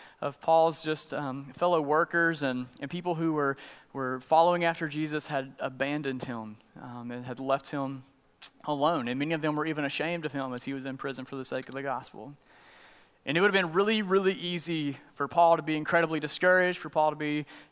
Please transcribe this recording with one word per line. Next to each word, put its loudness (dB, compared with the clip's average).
of -6
Paul's 4
just, -4
um, -6
fellow 2
workers 2
and, 0
and -8
people -2
who 0
were, 0
were -4
following 4
after 0
Jesus -4
had -4
abandoned -4
him, -8
um, -10
and -8
had -8
left 0
him -4
alone, 2
and -2
many 0
of 0
them 0
were 0
even -2
ashamed -2
of -6
him -4
as -8
he -6
was -6
in -8
prison -6
for -12
the -6
sake -6
of -12
the -8
gospel. -8
And 0
it 4
would 6
have 4
been -4
really, 4
really 4
easy -2
for -4
Paul 6
to 0
be -2
incredibly 2
discouraged, 4
for -10
Paul 4
to -2
be -2